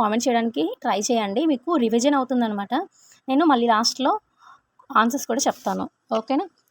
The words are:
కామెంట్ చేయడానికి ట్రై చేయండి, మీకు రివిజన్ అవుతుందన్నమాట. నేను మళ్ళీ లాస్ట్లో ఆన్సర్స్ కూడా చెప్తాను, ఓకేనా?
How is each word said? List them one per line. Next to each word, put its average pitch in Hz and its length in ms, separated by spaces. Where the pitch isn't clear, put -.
కామెంట్ 220 240
చేయడానికి 233 380
ట్రై 208 140
చేయండి, 220 340
మీకు 254 160
రివిజన్ 240 340
అవుతుందన్నమాట. 226 520
నేను 285 220
మళ్ళీ 233 220
లాస్ట్లో 254 380
ఆన్సర్స్ 233 300
కూడా 226 180
చెప్తాను, 190 360
ఓకేనా? 277 280